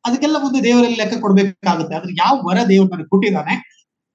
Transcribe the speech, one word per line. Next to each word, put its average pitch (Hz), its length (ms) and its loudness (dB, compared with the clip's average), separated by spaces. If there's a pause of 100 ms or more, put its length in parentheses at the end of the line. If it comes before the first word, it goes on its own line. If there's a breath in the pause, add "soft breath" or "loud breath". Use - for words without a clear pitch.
ಅದಕ್ಕೆಲ್ಲ 294 320 0
ಮುಂದೆ 269 260 -2
ದೇವರಲ್ಲಿ 240 320 2
ಲೆಕ್ಕ 220 260 -4
ಕೊಡ್ಬೇಕಾಗುತ್ತೆ. 190 720 0
ಆದ್ರೆ 180 180 -10
ಯಾವ 247 320 0
ವರ 185 120 -2 (120)
ದೇವರು 190 200 4
ನನಗೆ 160 180 -8
ಕೊಟ್ಟಿದ್ದಾನೆ 196 760 -2 (300)